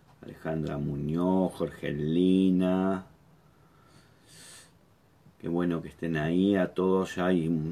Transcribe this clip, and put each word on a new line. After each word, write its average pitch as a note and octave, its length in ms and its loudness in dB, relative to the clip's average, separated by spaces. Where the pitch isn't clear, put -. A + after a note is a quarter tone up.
Alejandra D#2 560 -6
Muñoz, D#2+ 760 0
Jorgelina. F#2 1500 0
Qué - 80 -12
bueno E2+ 340 -2
que D#2 80 -14
estén E2 280 -6
ahí, F2+ 380 2
a F#2 200 0
todos, F#2 400 0
ya F2+ 100 -2
hay, F2 240 2